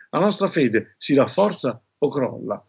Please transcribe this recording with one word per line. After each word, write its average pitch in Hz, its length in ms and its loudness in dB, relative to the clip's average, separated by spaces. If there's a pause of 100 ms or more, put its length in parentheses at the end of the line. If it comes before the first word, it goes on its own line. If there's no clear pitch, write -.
la 151 100 -2
nostra 196 280 0
fede 117 500 0
si - 160 0
rafforza 135 680 0 (180)
o 143 100 2
crolla? 120 600 -6